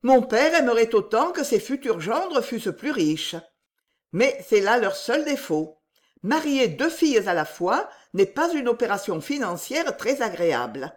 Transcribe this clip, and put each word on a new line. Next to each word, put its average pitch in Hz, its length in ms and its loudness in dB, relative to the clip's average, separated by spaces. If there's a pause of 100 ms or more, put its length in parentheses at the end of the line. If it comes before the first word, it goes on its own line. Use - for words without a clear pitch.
Mon 254 200 6
père 269 340 2
aimerait 233 380 4
autant 226 380 2
que 190 140 -4
ses 202 160 2
futurs 240 400 -4
gendres 285 420 0
fussent 214 340 -6
plus 285 140 -6
riches. 160 460 -2 (760)
Mais 247 340 0
c'est 208 140 4
là 214 160 2
leur 196 180 0
seul 294 300 -2
défaut. 165 540 -4 (440)
Marier 277 460 0
deux 202 200 -2
filles 240 380 2
à 180 60 0
la 156 120 0
fois 220 440 -2 (240)
n'est 190 120 4
pas 330 280 -2
une 262 160 -2
opération 202 500 -2
financière 277 760 -4
très - 240 -2
agréable. 139 760 -2